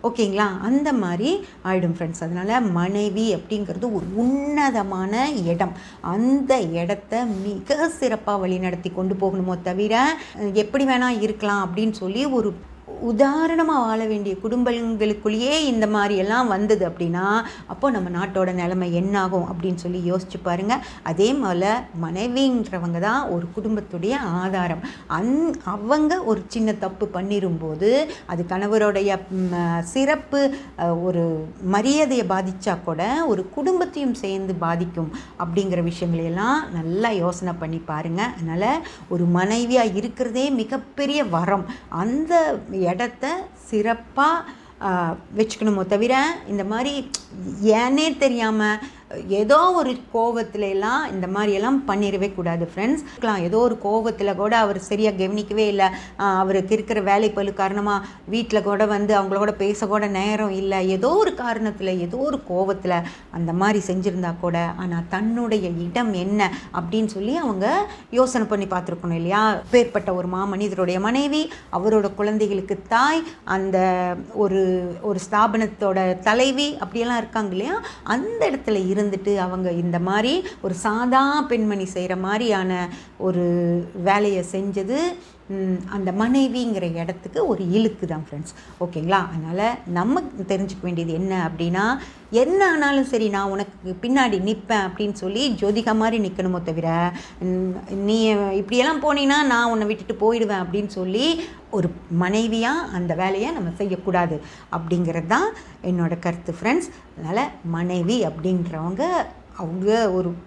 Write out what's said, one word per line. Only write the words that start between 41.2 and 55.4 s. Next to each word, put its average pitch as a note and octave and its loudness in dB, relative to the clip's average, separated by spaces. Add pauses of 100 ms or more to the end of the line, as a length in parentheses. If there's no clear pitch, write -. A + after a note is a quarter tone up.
வரம். F3+ 2 (240)
அந்த D4+ 0 (220)
இடத்த A#3+ -2 (260)
சிறப்பா, A#3 2 (540)
ஆ, F3 0 (200)
வச்சுக்கணுமோ G#3+ 0
தவிர B3+ 2 (140)
இந்த G3 -2
மாதிரி C4 -4 (520)
ஏனே B3+ 4
தெரியாம A3 2 (520)
ஏதோ C4 6
ஒரு C4 2 (180)
கோவத்துல A3+ 0
எல்லாம் A3+ 0
இந்த F3+ -4
மாதிரி G3+ 0
எல்லாம் B3 2
பண்ணிடவே G3 0
கூடாது E3+ -2
ஃப்ரெண்ட்ஸ். A3+ -2
ஏதோ F3 2
ஒரு A#3 4
கோவத்துல G#3 0
கூட G#3+ 2
அவர் G3+ 2
சரியா G#3 0
கவனிக்கவே G#3 0